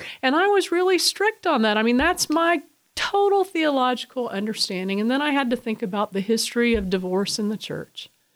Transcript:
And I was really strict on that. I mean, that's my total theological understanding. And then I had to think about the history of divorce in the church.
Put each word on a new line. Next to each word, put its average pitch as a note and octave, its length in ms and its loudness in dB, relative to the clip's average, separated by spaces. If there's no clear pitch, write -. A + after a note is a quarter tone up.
And C4 140 2
I F#4 100 4
was G4+ 240 2
really F4+ 280 2
strict - 460 -2
on C#4+ 180 2
that. G#3+ 140 2
I G#3+ 60 2
mean, A#3+ 140 2
that's E4 340 0
my E4+ 320 2
total G4+ 480 2
theological C4 840 0
understanding. G3 720 -4
And A3+ 100 0
then C4+ 120 0
I D4 100 0
had C4+ 180 0
to B3 60 2
think A3+ 260 -6
about G#3 300 -2
the F#3+ 80 -2
history A3+ 560 0
of G3 140 -4
divorce F#3 460 -2
in G#3 120 -2
the G#3+ 80 -4
church. - 520 -12